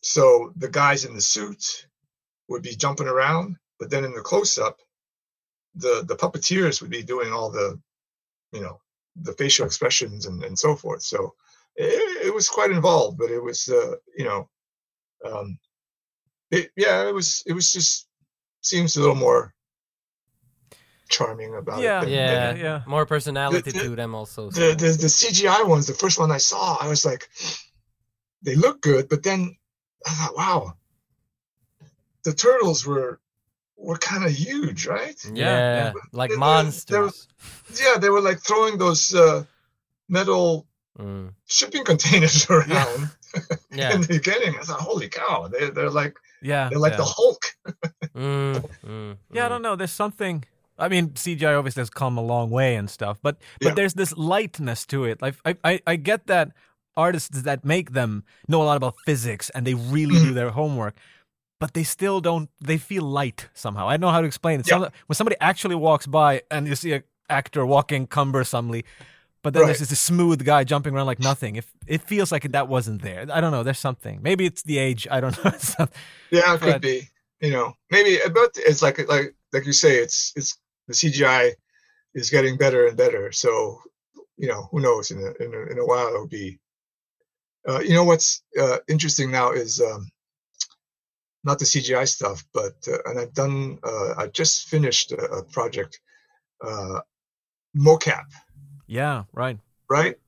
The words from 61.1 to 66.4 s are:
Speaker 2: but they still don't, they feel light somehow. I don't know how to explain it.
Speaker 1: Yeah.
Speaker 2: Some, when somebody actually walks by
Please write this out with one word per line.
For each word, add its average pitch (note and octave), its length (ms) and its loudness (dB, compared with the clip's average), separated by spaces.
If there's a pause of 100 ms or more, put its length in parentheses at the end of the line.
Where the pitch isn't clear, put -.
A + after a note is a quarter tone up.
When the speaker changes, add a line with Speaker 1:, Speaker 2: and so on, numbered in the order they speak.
Speaker 2:
but D#3 140 -8
they D#3+ 100 -2
still F#3+ 360 -2
don't, E3 300 -2 (100)
they D#3 180 -2
feel F#3 260 -6
light C#3 500 -4
somehow. G2+ 340 -6
I B2 40 2
don't D#3 100 0
know F3+ 80 2
how E3 100 4
to D#3+ 60 0
explain D3+ 340 -2
it. A#2+ 80 -4
Speaker 1:
Yeah. F3 120 4
Speaker 2:
Some, F#3 100 -4 (160)
when D#3 80 -4
somebody A3 260 0
actually F3 360 0
walks D#3 300 4
by C#3+ 440 4